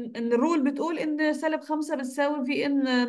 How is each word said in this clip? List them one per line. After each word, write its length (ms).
ان 180
الرول 300
بتقول 360
ان 340
سالب 280
خمسة 340
بتساوي 500
في 200
ان 180